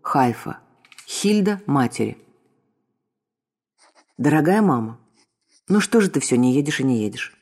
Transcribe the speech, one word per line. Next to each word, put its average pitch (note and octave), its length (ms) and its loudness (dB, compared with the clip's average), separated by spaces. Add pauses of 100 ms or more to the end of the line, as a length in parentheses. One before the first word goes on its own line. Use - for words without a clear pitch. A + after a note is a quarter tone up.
Хайфа. - 560 -2 (480)
Хильда — G#3 580 0
матери. A#2+ 540 -2 (2000)
Дорогая D3+ 420 2
мама, A#2 380 0 (680)
ну G3+ 120 2
что A3+ 200 2
же G3 120 2
ты C#3 80 -2
всё C3 160 -2
не B2+ 180 2
едешь C#3+ 280 -2
и - 20 -2
не B2 180 0
едешь? - 400 -8